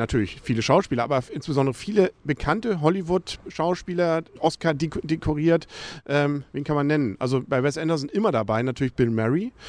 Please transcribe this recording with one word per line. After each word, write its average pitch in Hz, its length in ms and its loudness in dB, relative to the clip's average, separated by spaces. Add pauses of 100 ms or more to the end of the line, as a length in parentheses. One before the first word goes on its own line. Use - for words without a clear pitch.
natürlich 113 400 -2
viele 113 180 0
Schauspieler, 131 420 2
aber 131 280 0
insbesondere 135 420 0
viele 202 380 2 (140)
bekannte 175 560 0
Hollywood-Schauspieler, 175 1400 -2 (160)
Oscar 165 340 0
dek-, 147 280 -4
dekoriert. 156 640 2 (380)
Ähm, 143 460 0
wen 143 140 -6
kann 151 100 0
man 143 120 2
nennen? 143 320 2
Also 127 280 0
bei 131 160 2
Wes 143 140 0
Anderson 156 320 0
immer 202 240 2
dabei, 110 300 0
natürlich 131 320 -2
Bill 123 140 4
Murray, 127 440 0 (160)